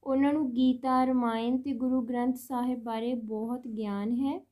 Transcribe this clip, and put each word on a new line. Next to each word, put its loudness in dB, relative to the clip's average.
ਉਹਨਾਂ 4
ਨੂੰ 0
ਗੀਤਾ, 4
ਰਾਮਾਇਣ 2
ਤੇ -2
ਗੁਰੂ 0
ਗ੍ਰੰਥ 0
ਸਾਹਿਬ -4
ਬਾਰੇ -4
ਬਹੁਤ -6
ਗਿਆਨ -4
ਹੈ। -2